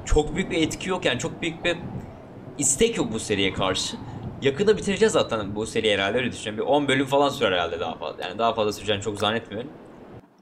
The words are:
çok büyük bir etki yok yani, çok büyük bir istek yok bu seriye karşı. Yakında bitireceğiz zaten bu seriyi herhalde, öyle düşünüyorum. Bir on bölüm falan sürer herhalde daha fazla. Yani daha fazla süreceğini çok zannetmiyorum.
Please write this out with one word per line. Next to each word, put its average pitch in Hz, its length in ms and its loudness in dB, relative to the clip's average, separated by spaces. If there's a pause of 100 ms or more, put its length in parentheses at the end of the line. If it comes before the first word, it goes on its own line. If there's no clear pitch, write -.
çok 151 320 4
büyük 185 140 -2
bir 170 120 2
etki 151 260 -2
yok 185 160 -2
yani, 127 140 2
çok - 240 -6
büyük 165 220 -4
bir 170 120 2 (800)
istek - 380 2
yok 127 160 -2
bu 110 60 -4
seriye 98 340 2
karşı. 95 440 0 (460)
Yakında 202 340 4
bitireceğiz 196 360 2
zaten 107 440 0
bu 110 100 -2
seriyi 107 280 2
herhalde, 101 240 2
öyle 120 140 0
düşünüyorum. 107 340 -4
Bir 127 60 2
on 143 160 4
bölüm 135 180 2
falan 139 220 4
sürer 113 240 2
herhalde 85 280 0
daha 82 140 -4
fazla. 80 300 -8
Yani 92 140 -6
daha 113 160 4
fazla 107 180 2
süreceğini 104 300 -2
çok 104 160 -4
zannetmiyorum. 110 520 -2 (720)